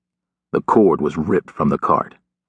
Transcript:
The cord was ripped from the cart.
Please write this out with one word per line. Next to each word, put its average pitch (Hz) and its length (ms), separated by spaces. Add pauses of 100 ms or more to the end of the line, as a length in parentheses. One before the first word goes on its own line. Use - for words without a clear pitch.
(520)
The 73 100
cord 92 380
was 73 180
ripped 92 320
from 76 180
the 73 100
cart. - 360 (340)